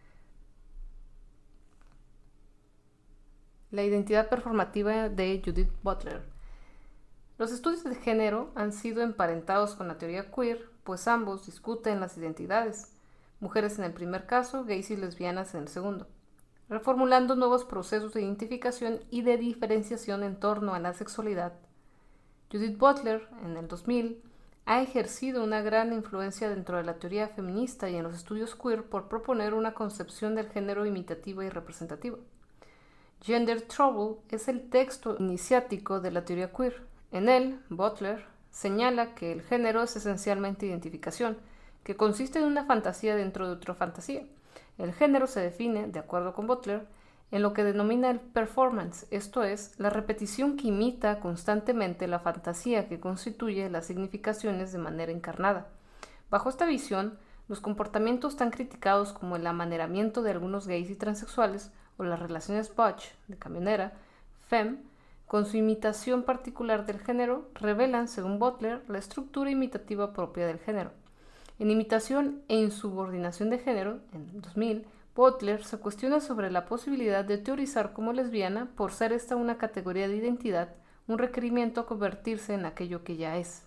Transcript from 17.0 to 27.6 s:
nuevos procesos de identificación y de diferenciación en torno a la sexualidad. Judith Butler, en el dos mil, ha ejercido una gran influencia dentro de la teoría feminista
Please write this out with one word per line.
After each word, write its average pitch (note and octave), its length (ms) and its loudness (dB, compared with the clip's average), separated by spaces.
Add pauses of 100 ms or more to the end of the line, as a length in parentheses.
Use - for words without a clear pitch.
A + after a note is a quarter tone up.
nuevos B3 300 6
procesos G#3+ 480 -4
de A3 80 0
identificación A3+ 800 -2 (100)
y A#3+ 140 -2
de A#3+ 140 6
diferenciación A3 840 0
en G3 140 -2
torno G#3 400 0
a F3 40 -2
la F3 140 -2
sexualidad. F#3+ 600 -4 (960)
Judith G#3 260 -2
Butler, B3+ 500 6 (160)
en E3 140 -6
el E3 100 -8
dos F3 200 -6
mil, A#3 340 0 (440)
ha A#3+ 180 4
ejercido B3+ 600 -2
una G#3+ 180 2
gran A3 320 4
influencia G3+ 560 -2
dentro F3+ 280 -2
de E3+ 60 0
la E3+ 160 -4
teoría G#3 300 -2
feminista G3+ 600 -4